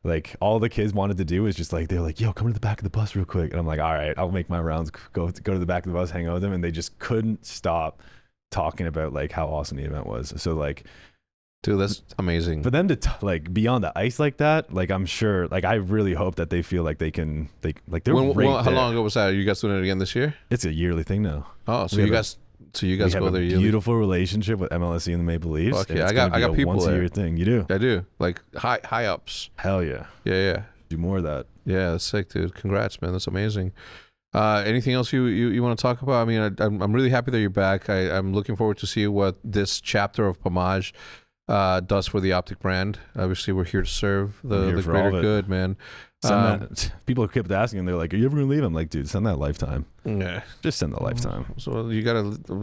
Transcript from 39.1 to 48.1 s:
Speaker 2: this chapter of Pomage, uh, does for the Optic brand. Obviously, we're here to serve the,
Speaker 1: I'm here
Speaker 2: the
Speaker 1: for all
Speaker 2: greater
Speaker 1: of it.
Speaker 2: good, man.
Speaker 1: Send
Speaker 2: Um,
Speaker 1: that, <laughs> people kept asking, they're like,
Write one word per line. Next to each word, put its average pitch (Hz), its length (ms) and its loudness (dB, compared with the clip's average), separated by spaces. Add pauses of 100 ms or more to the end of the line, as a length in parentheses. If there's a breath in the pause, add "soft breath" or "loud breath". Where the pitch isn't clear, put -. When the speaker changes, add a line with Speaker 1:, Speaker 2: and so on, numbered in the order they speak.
Speaker 2:
this 101 380 -2
chapter 104 440 0
of 92 160 0
Pomage, 92 520 0 (560 loud breath)
uh, 92 320 4
does 95 260 0
for 101 140 0
the 95 100 2
Optic 90 300 -2
brand. 95 360 -2 (160)
Obviously, 92 380 -2
we're 92 140 2
here 95 160 0
to - 80 -2
serve 101 520 0
the, 113 140 -2
Speaker 1:
I'm 95 120 2
here 87 100 2
Speaker 2:
the 95 60 0
Speaker 1:
for 82 120 0
all 98 60 4
Speaker 2:
greater 98 160 2
Speaker 1:
of 85 40 2
it. - 60 -
Speaker 2:
good, 101 220 2
man. 92 260 0 (480 loud breath)
Speaker 1:
Send 107 100 4
Speaker 2:
Um, 101 280 4
Speaker 1:
that, - 380 -6
<laughs> - 60 -18
people 123 220 2
kept 98 240 -2
asking, 104 320 0
they're 90 140 0
like, 82 160 -2